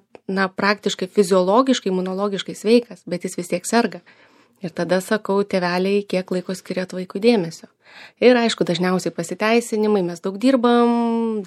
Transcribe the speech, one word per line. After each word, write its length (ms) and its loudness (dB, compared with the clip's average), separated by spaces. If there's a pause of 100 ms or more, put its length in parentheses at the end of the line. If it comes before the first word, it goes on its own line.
(260)
na, 220 0
praktiškai 580 -2
fiziologiškai, 880 2
imunologiškai 640 -4
sveikas, 520 0
bet 180 -6
jis 120 -8
vis 120 -6
tiek 180 -4
serga. 340 0 (640)
Ir 80 -8
tada 300 0
sakau: 440 -2
„Tėveliai, 640 -2
kiek 220 -4
laiko 240 -6
skiriat 420 -8
vaikui 240 -8
dėmesio?“ 480 0 (520)
Ir 160 6
aišku, 280 0
dažniausiai 480 -2
pasiteisinimai: 880 0
„Mes 180 -6
daug 180 -6
dirbam, 1080 2